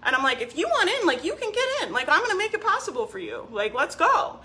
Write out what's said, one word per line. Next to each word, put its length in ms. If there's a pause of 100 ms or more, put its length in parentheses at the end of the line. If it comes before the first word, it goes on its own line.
And 120
I'm 80
like, 180
If 160
you 100
want 240
in, 160
like, 180
you 100
can 160
get 140 (180)
in. 100
Like, 160
I'm 120
gonna 180
make 160
it 80
possible 440
for 120
you. 320
Like, 240
let's 220
go. 480